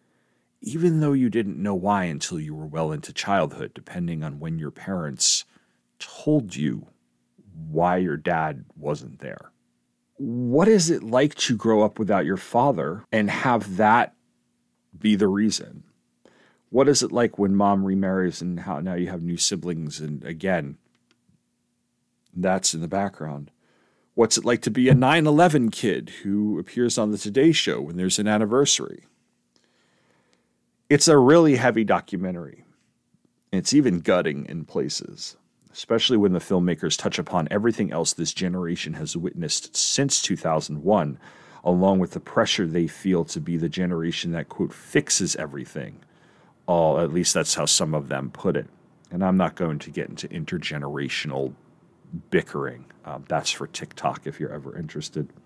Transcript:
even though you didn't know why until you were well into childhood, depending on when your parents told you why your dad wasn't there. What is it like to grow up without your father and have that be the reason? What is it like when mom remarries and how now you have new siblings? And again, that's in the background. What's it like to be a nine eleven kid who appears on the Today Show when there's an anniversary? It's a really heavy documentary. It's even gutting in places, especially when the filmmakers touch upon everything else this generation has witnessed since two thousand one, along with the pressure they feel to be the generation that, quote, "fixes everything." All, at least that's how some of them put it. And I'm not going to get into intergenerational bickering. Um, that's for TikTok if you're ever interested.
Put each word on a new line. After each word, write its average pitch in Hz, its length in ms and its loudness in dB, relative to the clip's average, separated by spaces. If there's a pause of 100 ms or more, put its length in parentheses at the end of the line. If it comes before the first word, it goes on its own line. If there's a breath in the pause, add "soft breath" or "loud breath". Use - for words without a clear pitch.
(640)
even 160 360 2
though 143 120 4
you 131 160 4
didn't 101 320 -2
know 101 140 0
why 95 300 0
until 80 340 -6
you 76 160 -8
were 78 120 -12
well 78 260 -2
into 76 200 -10
childhood, 87 640 -2
depending 85 480 -6
on 73 160 -8
when 82 220 -6
your 71 100 -8
parents 80 760 -4 (540)
told 131 560 -2
you 65 320 -4 (840)
why 87 280 0
your 90 200 -2
dad 78 480 -4 (120)
wasn't 73 420 -8
there. - 320 -16 (680)
What 123 500 2
is 185 200 6
it 151 140 2
like 127 320 2
to - 220 0
grow 110 260 4
up 104 160 0
without 98 260 2
your 92 120 0
father 107 760 0
and 107 180 2
have 101 500 0
that 110 360 4 (840)
be 107 200 2
the 101 100 4
reason? 101 560 -2 (880 soft breath)
What 135 180 4
is 139 140 4
it - 80 -2
like 113 300 0
when 98 160 2
mom 101 260 4
remarries 95 580 0
and 87 200 -6
how 85 180 -8
now 90 160 -6
you 90 140 -4
have 90 140 -8
new 85 160 -4
siblings? 82 600 -4
And 76 240 -10
again, 80 540 -4 (1600)
that's 92 400 0
in 82 100 -6
the 85 60 -6
background. 80 600 -6 (640)
What's 113 240 2
it 110 60 -6
like 120 180 0
to 120 80 -2
be 127 180 2
a 131 60 8
nine 147 320 4
eleven 151 460 4
kid 87 380 -4 (120)
who 104 340 -2
appears 117 420 -2
on 107 120 0
the 101 80 -2
Today 131 320 4
Show 71 300 0
when 78 160 -8
there's 92 240 0
an 104 80 0
anniversary? 107 800 0 (1800)
It's 147 180 4
a 151 80 8
really 147 400 8
heavy 117 280 2
documentary. 90 800 -4 (840)
It's 92 220 -2
even 131 280 4
gutting 82 440 0
in 80 220 -10
places, - 720 -8 (340)
especially 113 460 0
when 101 160 6
the 87 40 0
filmmakers 87 600 0
touch - 200 -4
upon 82 320 -2
everything 107 400 0
else 82 220 -2
this 82 220 -4
generation 87 600 -4
has 73 220 -8
witnessed - 580 -6
since - 460 0
two - 160 -2
thousand 78 460 -4
one, 85 360 2 (460 loud breath)
along 92 340 4
with 87 120 0
the 90 100 -10
pressure - 460 0
they 82 200 0
feel 87 380 0
to - 160 -8
be 85 160 -4
the 80 140 -2
generation 87 640 -4
that, 82 180 -8
quote, - 240 -4
"fixes - 640 0
everything." 69 640 -10 (640 soft breath)
All, 82 340 4
at 80 140 0
least 87 180 0
that's 82 220 0
how 78 100 -2
some 78 300 0
of 71 160 -4
them 67 200 -6
put 73 280 -2
it. - 80 -6 (440)
And 90 140 -2
I'm 92 140 4
not 87 180 0
going 80 220 -4
to 76 120 -14
get - 200 -8
into - 180 -12
intergenerational 71 1300 -6 (760)
bickering. 65 540 -4 (220)
Um, 71 200 -14
that's 76 240 -4
for 82 160 -8
TikTok - 600 -8
if 73 120 -10
you're - 140 -8
ever 69 240 -12
interested. 78 540 -8 (160)